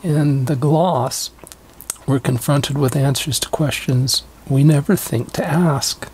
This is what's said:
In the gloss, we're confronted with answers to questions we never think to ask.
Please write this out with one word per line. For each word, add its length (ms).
In 420
the 100
gloss, 760
we're 140
confronted 580
with 180
answers 440
to 100
questions 720
we 160
never 320
think 380
to 140
ask. 680